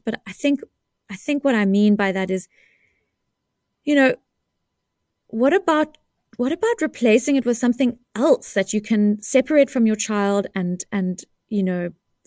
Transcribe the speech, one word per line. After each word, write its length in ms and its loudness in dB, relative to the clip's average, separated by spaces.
But 200 -6
I 60 -16
think, 300 -2
I 60 -14
think 260 -4
what 140 2
I 80 2
mean 320 4
by 160 -2
that 180 -4
is, 160 -4
you 140 0
know, 180 4
what 260 0
about, 460 0
what 160 -2
about 280 -2
replacing 540 2
it 100 0
with 120 0
something 420 0
else 400 0
that 180 -2
you 80 -2
can 400 0
separate 480 2
from 160 0
your 120 2
child 580 -2
and, 380 -6
and, 320 -4
you 160 -2
know, 260 -4